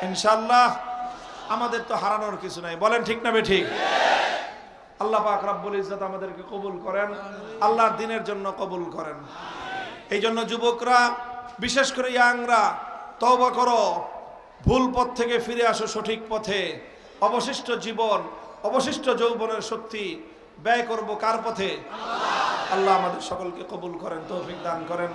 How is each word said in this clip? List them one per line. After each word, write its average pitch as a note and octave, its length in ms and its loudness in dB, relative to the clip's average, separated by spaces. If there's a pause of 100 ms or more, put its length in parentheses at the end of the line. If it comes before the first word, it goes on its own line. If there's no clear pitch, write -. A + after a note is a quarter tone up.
ইনশাআল্লাহ, A3 720 4 (720)
আমাদের A#3 380 0
তো A3+ 80 -2
হারানোর G3+ 460 -2
কিছু E3+ 200 -8
নাই, E3+ 140 -8
বলেন A3 280 4
ঠিক A3+ 200 -2
না A#3 80 2
বেঠিক? G3 340 4 (1300)
আল্লাহ G#3+ 240 2
পাক G3+ 220 0
রব্বুল G3+ 300 -4
ইজ্জত G3 260 -4
আমাদেরকে F#3 400 -8
কবুল G3 420 -8
করেন, G3+ 300 -2 (480)
আল্লাহর A3 340 4
দ্বীনের A3+ 280 -4
জন্য G3 360 -4
কবুল F3+ 320 -6
করেন। D#3 240 -8 (920)
এই G3+ 120 0
জন্য A3+ 260 0
যুবকরা, A#3+ 640 4 (480)
বিশেষ C4 340 2
করে B3+ 180 -2
ইয়াংরা, A#3+ 640 4 (420)
তওবা B3 300 6
করো, A3+ 580 2 (600)
ভুল B3+ 260 4
পথ B3 220 4
থেকে A#3 240 0
ফিরে A#3 280 0
আসো G#3+ 200 2
সঠিক G#3+ 320 -4 (100)
পথে। F#3+ 500 -2 (420)
অবশিষ্ট A#3+ 500 0
জীবন, G#3+ 500 0 (420)
অবশিষ্ট C4 460 0
যৌবনের A3+ 520 0
শক্তি G#3+ 600 -8 (360)
ব্যয় A#3 260 2
করব G#3+ 360 -4
কার A3+ 240 2
পথে? F#3+ 320 -4 (920)
আল্লাহ F#3+ 240 4
আমাদের F3+ 260 0
সকলকে F3+ 500 -8
কবুল F3 260 -8
করেন, E3 220 -8 (100)
তৌফিক F3 340 -8
দান E3 240 -4
করেন। F3 260 -2